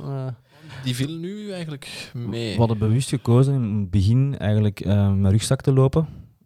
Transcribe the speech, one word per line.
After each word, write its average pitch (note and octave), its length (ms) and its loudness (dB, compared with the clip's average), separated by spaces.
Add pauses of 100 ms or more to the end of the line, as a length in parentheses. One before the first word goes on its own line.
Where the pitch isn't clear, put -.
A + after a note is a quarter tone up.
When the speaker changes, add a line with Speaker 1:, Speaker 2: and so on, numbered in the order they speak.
Speaker 1:
eh, C3+ 240 -6 (560)
Speaker 2:
Die B2+ 120 -4
viel C#3+ 220 -6
nu G3+ 340 -10
eigenlijk D#3+ 600 -12
mee. A#2 400 -6
Speaker 3:
We F#2+ 60 0
hadden A2+ 180 2
bewust A2 320 0
gekozen C3+ 440 2
in A2 260 0
het G2 100 -4
begin A#2 500 2
eigenlijk, G#2 400 0
eh, G2+ 340 2
met G2 180 4
rugzak A2+ 300 2
te C#3 120 2
lopen, C3 340 4 (380)